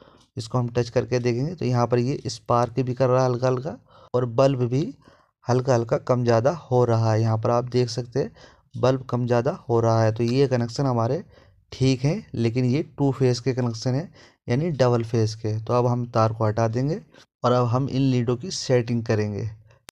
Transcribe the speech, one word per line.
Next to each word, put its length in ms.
इसको 200
हम 120
टच 200
करके 300
देखेंगे। 360
तो 100
यहाँ 220
पर 120
ये 280
स्पार्क 520
भी 140
कर 160
रहा 140
है 60
हल्का 180
हल्का 300
और 200
बल्ब 320
भी 280
हल्का 280
हल्का 260
कम 240
ज़्यादा 280
हो 240
रहा 260
है। 100
यहाँ 160
पर 140
आप 160
देख 220
सकते 300
हैं 120
बल्ब 280
कम 220
ज़्यादा 240
हो 120
रहा 220
है। 100
तो 120
ये 220
कनेक्शन 380
हमारे 380
ठीक 300
हैं, 240
लेकिन 300
ये 160
टू 160
फेस 260
के 140
कनेक्शन 420
हैं 160
यानी 240
डबल 340
फेस 300
के। 240
तो 140
अब 140
हम 200
तार 260
को 120
हटा 240
देंगे 300
और 80
अब 160
हम 220
इन 140
लीडों 340
की 140
सेटिंग 540
करेंगे। 440